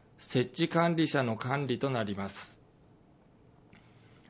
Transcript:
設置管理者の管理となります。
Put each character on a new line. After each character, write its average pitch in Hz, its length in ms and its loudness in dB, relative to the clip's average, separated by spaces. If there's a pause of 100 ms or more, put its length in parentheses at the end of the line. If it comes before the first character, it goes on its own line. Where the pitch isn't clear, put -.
(180)
設 - 460 0
置 160 40 0
管 170 280 4
理 160 100 4
者 143 160 2
の 113 140 0
管 135 320 -2
理 120 100 0
と 139 120 0
な 120 120 0
り 101 140 -4
ま 98 120 -4
す。 - 300 -12 (1700)